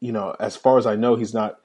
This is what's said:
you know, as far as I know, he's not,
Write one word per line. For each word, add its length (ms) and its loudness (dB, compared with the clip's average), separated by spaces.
you 100 -8
know, 280 -4
as 180 -6
far 200 4
as 80 2
I 100 0
know, 200 2
he's 180 -4
not, 320 -4